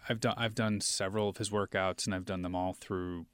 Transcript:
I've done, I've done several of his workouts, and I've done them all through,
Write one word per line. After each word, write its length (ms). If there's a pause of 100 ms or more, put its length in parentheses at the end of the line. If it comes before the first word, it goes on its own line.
I've 140
done, 160
I've 180
done 240
several 480
of 100
his 120
workouts, 560
and 80
I've 100
done 200
them 120
all 180
through, 600